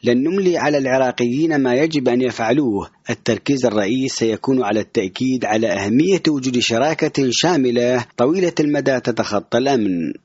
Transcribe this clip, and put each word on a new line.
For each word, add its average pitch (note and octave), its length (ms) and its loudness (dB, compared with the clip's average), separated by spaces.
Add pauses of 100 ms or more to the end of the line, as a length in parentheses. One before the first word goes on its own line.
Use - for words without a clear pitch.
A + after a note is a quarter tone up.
"لن B2 200 2
نملي F3+ 340 0
على D3 200 2
العراقيين C3 840 0
ما B2 100 2
يجب C#3+ 360 2
أن B2 120 2
يفعلوه. A#2+ 680 0 (220)
التركيز B2 560 -2
الرئيس A2 480 0
سيكون A#2 500 0
على G#2+ 160 -2
التأكيد A#2 680 -2
على A2 220 0
أهمية A#2 640 0
وجود C3 300 -2
شراكة C#3 720 0
شاملة B2 760 0 (120)
طويلة E3 420 2
المدى C#3+ 400 0
تتخطى A2+ 580 -2
الأمن". A2 560 0 (120)